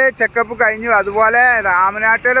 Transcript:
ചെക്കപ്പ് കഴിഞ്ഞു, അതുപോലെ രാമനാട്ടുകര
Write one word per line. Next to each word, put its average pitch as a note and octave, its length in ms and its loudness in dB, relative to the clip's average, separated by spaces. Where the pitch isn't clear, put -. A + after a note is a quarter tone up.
ചെക്കപ്പ് A3+ 320 -2
കഴിഞ്ഞു, A3 260 -2
അതുപോലെ A3 420 0
രാമനാട്ടുകര A3 720 0